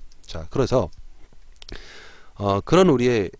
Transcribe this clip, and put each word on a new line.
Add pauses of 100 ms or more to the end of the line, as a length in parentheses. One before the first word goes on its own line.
(220)
자,
그래서, (1500)
어,
그런
우리의